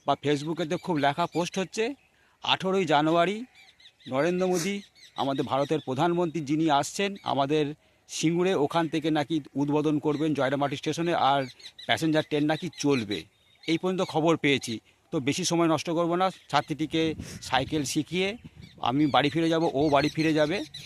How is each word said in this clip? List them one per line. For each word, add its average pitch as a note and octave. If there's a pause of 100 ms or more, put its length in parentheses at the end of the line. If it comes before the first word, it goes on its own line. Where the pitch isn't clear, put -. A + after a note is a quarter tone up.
বা C#3
Facebook-এতে D3+
খুব F3
লেখা C#3+
পোস্ট E3+
হচ্ছে, A3 (500)
আঠেরোই F#3
জানুয়ারি E3+ (600)
নরেন্দ্র F3
মোদী F#3 (340)
আমাদের C3+
ভারতের C#3
প্রধানমন্ত্রী E3
যিনি D#3
আসছেন G3
আমাদের C#3 (320)
সিঙ্গুরে, F3
ওখান D#3+
থেকে D#3
নাকি D#3 (140)
উদ্বোধন D3
করবেন D3+
জয়রামবাটি C#3
স্টেশনে, E3+
আর C3+ (420)
প্যাসেঞ্জার D#3
ট্রেন D3
নাকি D#3 (100)
চলবে, A2 (440)
এই E3
পর্যন্ত F#3
খবর D#3+
পেয়েছি। B2 (320)
তো E3
বেশি C#3+
সময় E3+
নষ্ট D#3+
করব E3+
না, F#3 (180)
ছাত্রীটিকে D#3 (260)
সাইকেল C#3+
শিখিয়ে F#3 (440)
আমি C#3+
বাড়ি C3+
ফিরে E3
যাব, E3
ও D3+
বাড়ি C#3+
ফিরে D#3
যাবে। D#3 (220)